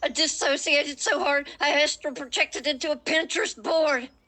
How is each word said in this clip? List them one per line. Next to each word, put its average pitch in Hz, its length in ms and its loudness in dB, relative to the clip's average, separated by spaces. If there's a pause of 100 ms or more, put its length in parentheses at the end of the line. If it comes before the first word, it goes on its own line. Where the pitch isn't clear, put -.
I 294 60 0
dissociated 285 920 0
so - 180 0
hard, 285 300 0 (120)
I 285 100 2
astral 294 440 0
projected 302 520 -2
into 302 260 -2
a 294 40 0
Pinterest 330 640 -2
board. 277 480 2 (200)